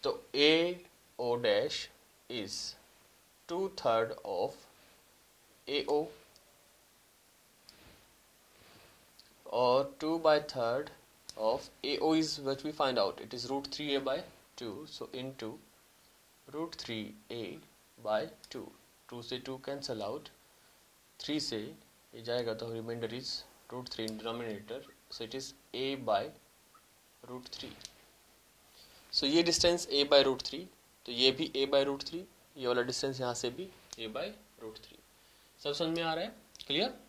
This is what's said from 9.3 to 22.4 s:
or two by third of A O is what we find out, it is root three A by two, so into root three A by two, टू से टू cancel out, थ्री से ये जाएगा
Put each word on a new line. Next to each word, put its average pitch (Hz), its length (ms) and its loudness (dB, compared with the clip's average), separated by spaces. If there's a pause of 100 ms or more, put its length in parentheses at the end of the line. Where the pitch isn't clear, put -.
or 127 240 8 (160)
two 160 240 0
by 151 160 8 (140)
third 123 360 0 (480)
of 110 320 2 (140)
A 143 140 0
O 160 160 4
is 156 260 2
what 135 240 -4
we 151 80 -4
find 131 260 2
out, 98 220 2
it 110 120 -12
is 120 180 -8
root 139 180 -4
three 147 260 -2
A 139 60 4
by 135 180 -2 (380)
two, 113 180 -8 (140)
so - 240 -12
into 127 460 -8 (920)
root 160 260 -6
three 107 400 -6 (160)
A 104 280 -8 (400)
by 107 220 0 (300)
two, 117 160 -10 (420)
टू 120 140 -10
से 127 240 -6
टू 131 200 -8
cancel 135 360 -6
out, 123 260 -8 (920)
थ्री 151 200 -2
से 117 180 -4
ये 117 640 -14
जाएगा 117 320 -2